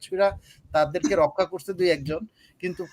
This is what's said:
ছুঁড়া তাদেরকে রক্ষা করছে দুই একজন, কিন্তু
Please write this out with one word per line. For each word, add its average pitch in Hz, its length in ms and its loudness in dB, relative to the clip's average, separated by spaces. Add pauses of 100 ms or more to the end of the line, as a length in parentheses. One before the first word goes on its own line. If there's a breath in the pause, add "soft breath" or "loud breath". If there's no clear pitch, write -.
ছুঁড়া 196 380 0 (340 soft breath)
তাদেরকে 156 440 2
রক্ষা 165 280 4
করছে 185 280 -8
দুই 180 180 2
একজন, 151 300 0 (400)
কিন্তু 180 320 -6